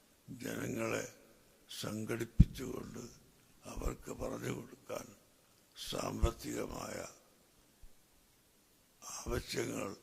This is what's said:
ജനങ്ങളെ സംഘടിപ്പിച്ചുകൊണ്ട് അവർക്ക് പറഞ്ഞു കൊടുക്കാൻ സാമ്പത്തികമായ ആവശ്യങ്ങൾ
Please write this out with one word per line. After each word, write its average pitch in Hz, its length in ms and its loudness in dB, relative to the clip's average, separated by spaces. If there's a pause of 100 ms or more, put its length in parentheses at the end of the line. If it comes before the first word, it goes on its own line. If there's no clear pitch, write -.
(280)
ജനങ്ങളെ 113 760 -2 (680)
സംഘടിപ്പിച്ചുകൊണ്ട് 113 1300 4 (600)
അവർക്ക് - 460 -2 (100)
പറഞ്ഞു 120 340 0
കൊടുക്കാൻ - 500 -6 (720)
സാമ്പത്തികമായ 110 1160 0 (2000)
ആവശ്യങ്ങൾ 113 920 -2 (100)